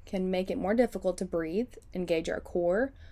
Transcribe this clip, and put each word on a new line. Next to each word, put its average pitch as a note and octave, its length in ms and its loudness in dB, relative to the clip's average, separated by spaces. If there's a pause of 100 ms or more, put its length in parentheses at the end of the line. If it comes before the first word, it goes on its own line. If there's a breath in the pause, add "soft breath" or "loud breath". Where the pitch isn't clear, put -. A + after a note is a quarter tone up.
can F#3 260 -2
make F#3 180 0
it F3+ 80 -2
more F3+ 160 2
difficult G3 440 2
to F#3+ 80 -4
breathe, F3 480 -2 (200)
engage F3 360 0
our - 100 -2
core, F#3 540 0 (180 soft breath)